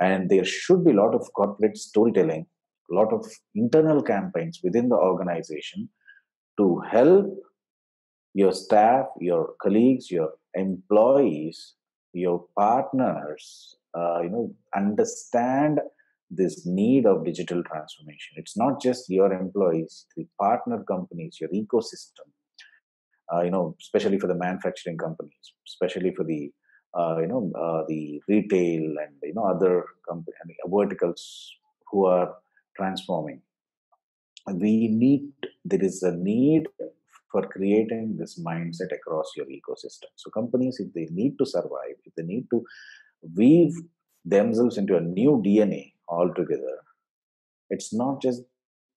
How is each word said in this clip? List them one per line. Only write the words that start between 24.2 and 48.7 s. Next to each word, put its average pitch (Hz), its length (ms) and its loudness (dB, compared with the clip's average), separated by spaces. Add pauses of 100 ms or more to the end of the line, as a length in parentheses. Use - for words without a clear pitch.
the 90 80 0
manufacturing 180 600 -6
companies, - 560 -12 (140)
especially 90 480 -4
for - 80 -4
the, 71 280 -6 (460)
uh, 82 220 0
you 82 80 0
know, 107 320 -4
uh, 80 280 -2
the 76 400 -8
retail 90 560 2
and, 76 400 -8
you 76 100 -10
know, 110 120 -2
other 90 400 2 (220)
comp-, 85 200 -10 (140)
I 82 60 -18
mean, 82 100 -20 (100)
verticals 95 840 -2 (400)
who 98 140 2
are 90 300 2 (420)
transforming. 90 640 -6 (1120)
We 110 340 2
need, 131 440 2 (340)
there - 180 0
is - 200 -2
a 87 120 0
need 123 520 2 (640)
for 165 160 0
creating 110 720 -2
this - 200 -12
mindset 85 520 -8
across 78 440 -6
your 71 100 -8
ecosystem. - 680 -14
So - 160 -20
companies, 123 480 -4
if 95 140 -10
they 80 180 -8
need 110 280 -4
to 135 60 0
survive, 67 500 -6 (100)
if - 100 -20
they 82 80 -8
need 101 280 -8
to 117 120 0 (720)
weave 151 380 6 (520)
themselves 110 520 2
into 98 200 2
a 82 40 0
new 110 420 2
D 101 180 4
N 98 120 2
A - 200 -12 (140)
altogether, 80 720 -2 (920)
it's - 240 -8
not 139 260 -2
just 123 220 -2 (560)